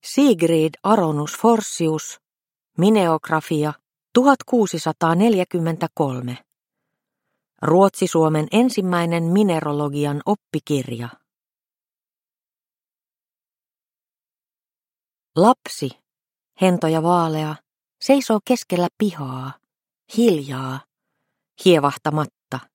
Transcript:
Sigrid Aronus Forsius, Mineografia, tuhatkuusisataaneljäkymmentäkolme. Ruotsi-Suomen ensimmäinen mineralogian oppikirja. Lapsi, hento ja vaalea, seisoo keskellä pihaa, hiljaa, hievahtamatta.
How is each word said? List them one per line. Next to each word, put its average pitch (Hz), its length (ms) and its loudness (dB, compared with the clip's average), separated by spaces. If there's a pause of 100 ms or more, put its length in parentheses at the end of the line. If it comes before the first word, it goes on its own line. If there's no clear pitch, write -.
Sigrid 165 680 2 (100)
Aronus 160 580 0
Forsius, 185 760 -2 (580)
Mineografia, 160 960 0 (400)
tuhatkuusisataaneljäkymmentäkolme. 170 2250 0 (1200)
Ruotsi-Suomen 160 880 2
ensimmäinen 180 720 0
mineralogian 147 1000 -2
oppikirja. 131 840 -4 (4000)
Lapsi, 170 540 2 (720)
hento 180 260 2
ja 160 160 0
vaalea, 160 520 -2 (460)
seisoo 254 440 0
keskellä 175 420 -2 (100)
pihaa, 131 560 -6 (640)
hiljaa, 139 640 0 (840)
hievahtamatta. 151 960 0 (160)